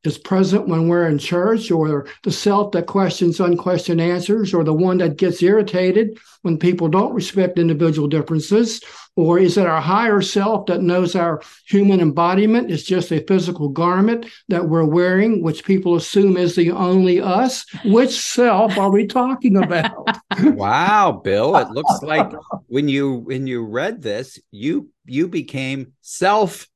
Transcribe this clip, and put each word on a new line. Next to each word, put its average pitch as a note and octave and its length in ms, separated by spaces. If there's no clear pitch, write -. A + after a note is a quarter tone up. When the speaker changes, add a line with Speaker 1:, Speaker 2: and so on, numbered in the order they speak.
Speaker 1:
is D#3 140
present F#3+ 500
when E3 200
we're E3+ 200
in D3 120
church, G3 500
or D#3 380
the F#3 80
self G3+ 400
that F3 160
questions F3+ 520
unquestioned F3 600
answers, F3+ 520
or E3+ 100
the D#3 100
one F3+ 240
that E3+ 200
gets F3 260
irritated G3+ 760
when E3 160
people E3+ 320
don't F#3+ 240
respect F#3+ 460
individual D#3 480
differences? D#3+ 760
Or E3+ 200
is F3+ 200
it F#3+ 100
our D#3+ 140
higher G3+ 400
self G3+ 460
that F3 140
knows F3+ 340
our E3+ 260
human G3+ 320
embodiment F#3 720
is D#3 120
just F3+ 280
a D#3 160
physical F3 420
garment F#3 560
that - 220
we're D#3+ 160
wearing, F3+ 580
which D#3+ 220
people F#3 300
assume F#3+ 420
is F3 180
the E3+ 160
only F#3 500
us? G3+ 440
Which A#3 320
self A3 600
are G3 120
we G3+ 180
talking B3+ 500
about? E3+ 560
<laughs> - 40
Speaker 2:
Wow, E3 800
Bill, G#2+ 340
it B2+ 140
looks - 300
like D#3 300
when C#3+ 200
you, C#3 280
when C3 320
you A#2+ 180
read D#3 360
this, A2+ 380
you, D3 400
you C#3+ 220
became C3+ 640
self-ish. G3 760